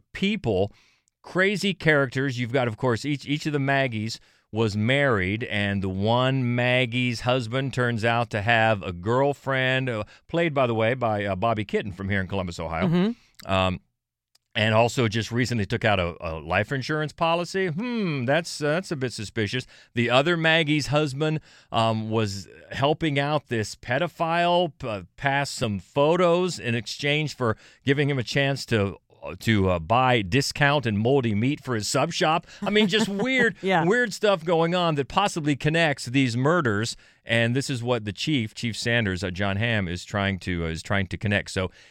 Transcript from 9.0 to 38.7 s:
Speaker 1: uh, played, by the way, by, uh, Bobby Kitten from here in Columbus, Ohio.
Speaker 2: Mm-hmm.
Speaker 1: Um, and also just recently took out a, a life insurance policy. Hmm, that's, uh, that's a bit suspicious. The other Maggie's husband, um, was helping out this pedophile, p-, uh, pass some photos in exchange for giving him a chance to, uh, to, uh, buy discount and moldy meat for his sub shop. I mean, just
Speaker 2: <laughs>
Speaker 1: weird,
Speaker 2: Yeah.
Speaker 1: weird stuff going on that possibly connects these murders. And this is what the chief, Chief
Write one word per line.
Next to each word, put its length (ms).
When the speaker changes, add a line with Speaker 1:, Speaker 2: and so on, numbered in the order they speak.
Speaker 1:
uh, 160
played, 260
by 140
the 60
way, 200
by, 300
uh, 100
Bobby 300
Kitten 280
from 160
here 120
in 80
Columbus, 320
Ohio. 260
Speaker 2:
Mm-hmm. 680
Speaker 1:
Um, 280
and 200
also 320
just 240
recently 360
took 180
out 160
a, 200
a 200
life 320
insurance 400
policy. 540
Hmm, 580
that's, 380
uh, 60
that's 220
a 60
bit 160
suspicious. 540
The 140
other 280
Maggie's 500
husband, 540
um, 380
was 400
helping 460
out 300
this 260
pedophile, 1040
p-, 100
uh, 140
pass 320
some 280
photos 800
in 160
exchange 640
for 200
giving 240
him 100
a 40
chance 440
to, 300
uh, 180
to, 280
uh, 100
buy 440
discount 640
and 120
moldy 360
meat 280
for 120
his 120
sub 280
shop. 320
I 80
mean, 180
just 200
Speaker 2:
<laughs> 20
Speaker 1:
weird, 500
Speaker 2:
Yeah. 240
Speaker 1:
weird 300
stuff 280
going 320
on 200
that 140
possibly 480
connects 500
these 280
murders. 600
And 280
this 120
is 140
what 220
the 80
chief, 420
Chief 220